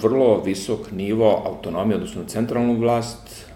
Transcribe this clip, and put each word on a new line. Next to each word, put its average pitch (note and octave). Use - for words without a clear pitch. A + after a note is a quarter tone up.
vrlo A2+
visok G2+
nivo G2+
autonomije, F#2+
odnosno -
na -
centralnu A#2+
vlast, A#2